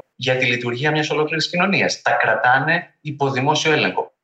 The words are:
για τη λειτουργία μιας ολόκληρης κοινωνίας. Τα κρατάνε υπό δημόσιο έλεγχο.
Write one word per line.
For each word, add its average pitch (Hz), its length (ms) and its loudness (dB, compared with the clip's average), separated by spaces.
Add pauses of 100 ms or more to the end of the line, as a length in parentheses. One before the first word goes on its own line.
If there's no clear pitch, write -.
(160)
για 127 200 -2
τη 127 100 0
λειτουργία 123 460 -2
μιας 151 180 0
ολόκληρης 151 400 -2
κοινωνίας. 175 520 0
Τα 120 100 0
κρατάνε 135 880 0
υπό 139 280 -2
δημόσιο 147 420 0
έλεγχο. 104 420 0 (100)